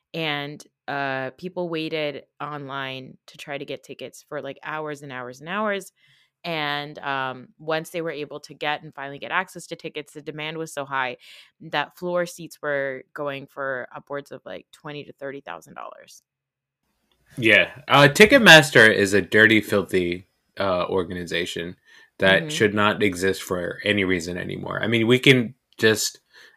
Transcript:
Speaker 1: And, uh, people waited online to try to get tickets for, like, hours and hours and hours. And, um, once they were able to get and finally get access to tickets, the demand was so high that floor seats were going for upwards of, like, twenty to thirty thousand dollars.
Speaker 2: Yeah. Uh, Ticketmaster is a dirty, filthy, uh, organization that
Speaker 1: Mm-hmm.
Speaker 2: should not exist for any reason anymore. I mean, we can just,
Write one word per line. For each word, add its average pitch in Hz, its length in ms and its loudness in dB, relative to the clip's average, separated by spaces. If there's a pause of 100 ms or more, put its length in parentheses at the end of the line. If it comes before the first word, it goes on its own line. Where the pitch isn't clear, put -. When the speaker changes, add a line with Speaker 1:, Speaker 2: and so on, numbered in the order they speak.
(120)
Speaker 1:
And, 147 500 -6 (240)
uh, 135 520 -6
people 180 320 -8
waited 156 540 -6 (160)
online 135 760 -10 (120)
to 156 100 -20
try 147 180 -12
to 143 80 -10
get 139 180 -12
tickets - 460 -16
for, 147 140 -10
like, 135 200 -12
hours 151 400 -8
and 143 80 -14
hours 127 300 -12
and 156 80 -16
hours. 196 420 -4 (540)
And, 147 540 -4
um, 131 500 -6 (100)
once 160 320 -4
they 170 120 -6
were 165 80 -6
able 147 300 -10
to - 140 -20
get 151 280 -4
and 156 120 -18
finally 139 240 -12
get 113 140 -12
access 180 360 -4
to 165 80 -10
tickets, 151 360 -12
the 151 100 -16
demand 151 360 -10
was 160 160 -10
so 143 100 -8
high 131 320 -4 (440)
that 151 360 -6
floor 175 300 -4
seats 165 340 -16
were 139 440 -6 (100)
going 139 320 -8
for 135 500 -8
upwards 143 340 -12
of, 135 140 -16
like, - 260 -14
twenty 147 340 -14
to - 100 -20
thirty 139 260 -12
thousand 85 340 -16
dollars. - 480 -18 (1160)
Speaker 2:
Yeah. 104 500 4
Uh, 143 200 8
Ticketmaster 156 840 8
is 98 200 2
a 98 80 4
dirty, 110 400 6
filthy, 92 640 -2 (320)
uh, 92 280 0
organization 87 880 -6 (420)
that 95 240 4
Speaker 1:
Mm-hmm. 156 80 -8
Speaker 2:
should 110 240 2
not 104 280 2
exist 95 400 0
for 90 420 -6
any 101 200 0
reason 90 340 -2
anymore. 95 440 -8
I 98 40 -4
mean, 113 220 0
we 123 100 6
can 127 360 4 (240)
just, - 420 0 (360)